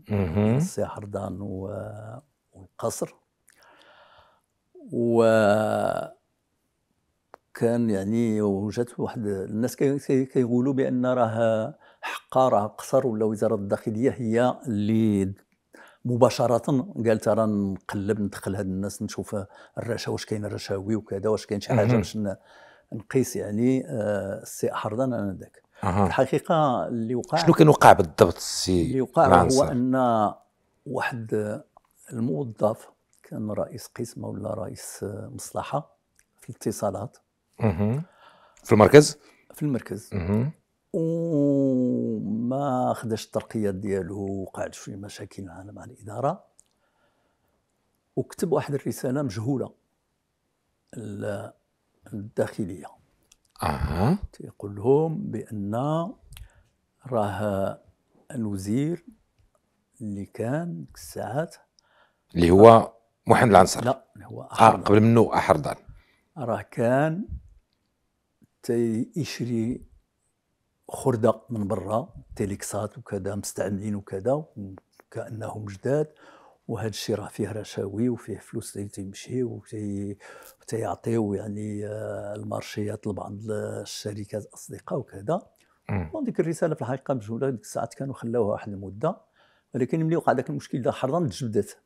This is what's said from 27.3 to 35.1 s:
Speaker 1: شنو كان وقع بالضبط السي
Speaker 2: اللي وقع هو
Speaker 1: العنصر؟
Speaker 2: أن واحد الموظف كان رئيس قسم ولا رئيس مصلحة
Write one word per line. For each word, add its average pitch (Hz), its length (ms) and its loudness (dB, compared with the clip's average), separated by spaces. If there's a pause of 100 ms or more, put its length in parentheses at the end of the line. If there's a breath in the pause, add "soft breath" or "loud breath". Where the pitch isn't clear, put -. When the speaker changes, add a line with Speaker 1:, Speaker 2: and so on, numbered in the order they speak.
Speaker 1:
شنو 165 140 6
كان 156 160 10
وقع 139 240 10
بالضبط 87 440 6
السي - 500 0
Speaker 2:
اللي 131 140 -2
وقع 147 260 2
هو - 20 4
Speaker 1:
العنصر؟ 98 440 6
Speaker 2:
أن 127 220 0 (920)
واحد 110 760 -4 (520)
الموظف 120 760 -4 (340)
كان 113 280 -8
رئيس 101 360 -6
قسم - 380 -12
ولا 104 300 -8
رئيس - 500 -12
مصلحة 104 920 -10 (440)